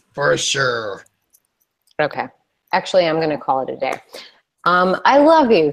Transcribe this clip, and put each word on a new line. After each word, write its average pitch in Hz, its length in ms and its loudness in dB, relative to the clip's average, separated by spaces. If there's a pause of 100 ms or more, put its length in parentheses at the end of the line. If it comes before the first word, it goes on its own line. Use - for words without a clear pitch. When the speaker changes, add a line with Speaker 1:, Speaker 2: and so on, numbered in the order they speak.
(120)
Speaker 1:
for 147 240 0
sure. 117 720 -4 (920)
Speaker 2:
Okay. 139 280 -4 (480)
Actually, 185 340 0
I'm 160 100 -2
gonna 156 200 -4
call 135 220 -2
it 131 100 -8
a 131 80 -10
day. 135 160 -6 (720)
Um, 180 420 2
I 247 140 4
love 302 300 4
you. 160 220 2